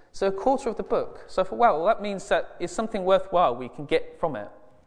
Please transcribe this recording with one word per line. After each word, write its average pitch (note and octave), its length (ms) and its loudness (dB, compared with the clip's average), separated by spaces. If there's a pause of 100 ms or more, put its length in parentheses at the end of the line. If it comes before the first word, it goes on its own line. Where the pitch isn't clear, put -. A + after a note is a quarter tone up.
(120)
So - 160 0
a G3 40 0
quarter B3 380 0
of G#3 80 -6
the G3+ 60 -4
book. - 440 -4
So - 160 -2
I - 20 -8
thought, A3 140 -6
"Wow, A3+ 160 6
well, E3 100 0
that G#3 160 2
means G3+ 280 -6
that - 300 0
it's F3 140 -6
something G#3+ 320 -4
worthwhile F3+ 500 4
we B2 140 -8
can D3 160 -12
get - 340 -2
from D#3 160 -2
it." G#2 140 -8 (380)